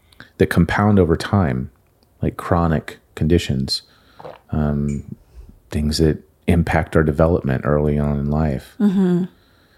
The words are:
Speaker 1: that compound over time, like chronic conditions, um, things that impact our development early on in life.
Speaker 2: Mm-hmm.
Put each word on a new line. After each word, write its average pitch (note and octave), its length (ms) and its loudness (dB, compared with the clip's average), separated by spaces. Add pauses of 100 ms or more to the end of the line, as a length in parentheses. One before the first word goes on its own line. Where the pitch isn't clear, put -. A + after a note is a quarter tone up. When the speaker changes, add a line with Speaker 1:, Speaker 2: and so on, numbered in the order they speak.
(400)
Speaker 1:
that F2+ 80 4
compound G#2 520 2
over E2 160 4
time, C#2+ 540 -2 (520)
like D2+ 140 -2
chronic - 640 -2 (160)
conditions, D#2 640 0 (680)
um, C#2+ 640 -4 (540)
things D2+ 300 -2
that D#2 180 2 (300)
impact E2 500 0
our E2 60 4
development D2+ 600 0
early D2 340 0
on D2 220 0
in C#2+ 100 -4
life. D2+ 480 -2
Speaker 2:
Mm-hmm. F#3 460 0 (540)